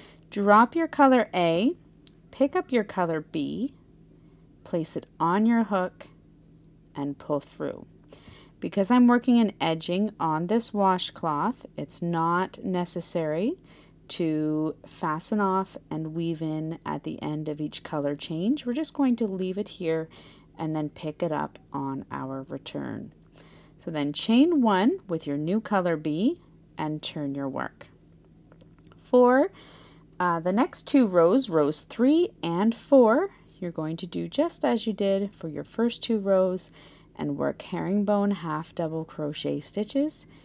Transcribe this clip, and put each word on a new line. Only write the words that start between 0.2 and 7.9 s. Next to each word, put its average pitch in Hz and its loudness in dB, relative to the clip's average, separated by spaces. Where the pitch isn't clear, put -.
Drop 208 6
your 330 0
color 262 4
A, 180 2
pick 277 0
up 359 -2
your 233 0
color 165 -2
B, 156 -6
place - -6
it 156 -8
on 185 2
your 233 4
hook, 190 -2
and 143 -6
pull 147 -4
through. - -10